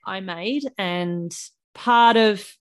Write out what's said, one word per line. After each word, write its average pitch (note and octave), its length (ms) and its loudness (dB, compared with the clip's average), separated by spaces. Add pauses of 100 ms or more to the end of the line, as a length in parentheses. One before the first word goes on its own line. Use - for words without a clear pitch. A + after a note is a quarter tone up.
I F#3+ 140 -8
made. F#3+ 440 -6 (140)
And F3 540 -4 (420)
part A#3 440 4
of G#3+ 280 2 (280)